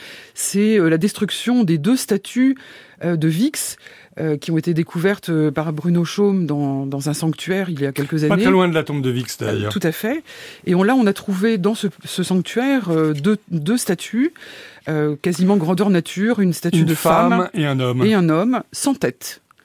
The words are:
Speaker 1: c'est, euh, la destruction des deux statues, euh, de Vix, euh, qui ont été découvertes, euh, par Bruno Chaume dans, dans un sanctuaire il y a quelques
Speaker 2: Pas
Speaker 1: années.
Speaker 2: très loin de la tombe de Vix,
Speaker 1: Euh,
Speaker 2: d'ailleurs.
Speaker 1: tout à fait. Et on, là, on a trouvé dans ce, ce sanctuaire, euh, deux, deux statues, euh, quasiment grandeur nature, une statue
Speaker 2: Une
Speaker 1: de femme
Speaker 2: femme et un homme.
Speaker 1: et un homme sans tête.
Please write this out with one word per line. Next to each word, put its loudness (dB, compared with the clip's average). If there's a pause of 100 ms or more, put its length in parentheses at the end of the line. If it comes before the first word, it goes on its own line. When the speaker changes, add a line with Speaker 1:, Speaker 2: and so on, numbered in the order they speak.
(340)
Speaker 1:
c'est, 0
euh, 4
la 4
destruction 0
des 2
deux 2
statues, 0 (480)
euh, 0
de 2
Vix, -2 (420)
euh, -2
qui -6
ont 2
été 0
découvertes, -2
euh, 2
par -4
Bruno 0
Chaume 0
dans, -2
dans -6
un -2
sanctuaire -4
il -6
y 0
a -4
quelques -2
Speaker 2:
Pas 4
Speaker 1:
années. 2
Speaker 2:
très 4
loin 4
de 0
la 2
tombe -4
de 0
Vix, -4
Speaker 1:
Euh, -4
Speaker 2:
d'ailleurs. -2
Speaker 1:
tout -2
à 0
fait. -6 (440)
Et 2
on, 4
là, 4
on 4
a 2
trouvé -2
dans 0
ce, -4 (160)
ce -6
sanctuaire, -2
euh, 2
deux, 0 (120)
deux -2
statues, -2 (560)
euh, 0
quasiment 2
grandeur 2
nature, 0
une 4
statue 0
Speaker 2:
Une 6
Speaker 1:
de 2
femme 4
Speaker 2:
femme 2
et 0
un 0
homme. 2
Speaker 1:
et 4
un 4
homme 2 (100)
sans 0
tête. -6 (240)